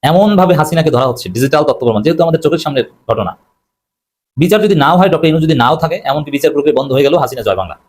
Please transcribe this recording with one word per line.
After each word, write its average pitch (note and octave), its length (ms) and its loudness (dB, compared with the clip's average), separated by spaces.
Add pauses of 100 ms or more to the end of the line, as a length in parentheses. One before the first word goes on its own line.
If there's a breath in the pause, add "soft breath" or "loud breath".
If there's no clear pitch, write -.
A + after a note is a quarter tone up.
এমনভাবে F#3 500 4
হাসিনাকে D#3+ 360 0
ধরা B2+ 180 0
হচ্ছে, A#2+ 220 -6
ডিজিটাল C3+ 340 0
তথ্য - 160 -2
প্রমাণ, A2+ 220 0
যেহেতু D#3+ 220 0
আমাদের D#3+ 180 2
চোখের D#3 160 0
সামনের C#3 280 -4 (220)
ঘটনা, A2 240 -4 (1040)
বিচার F3 240 2
যদি G3+ 140 2
নাও D3+ 220 2
হয়, F#3+ 120 4
ডক্টর E3 180 0
ইউনূস D#3+ 160 0
যদি D#3 120 0
নাও B2+ 200 2
থাকে, E3 280 -4
এমনকি C#3+ 280 -4
বিচার C#3+ 200 0
প্রক্রিয়া C#3+ 260 0
বন্ধ C3+ 140 -4
হয়ে C3+ 120 2
গেল, C#3 140 2
হাসিনা C3 240 -4
জয় G#2 140 -2
বাংলা, F#2 200 -8 (140)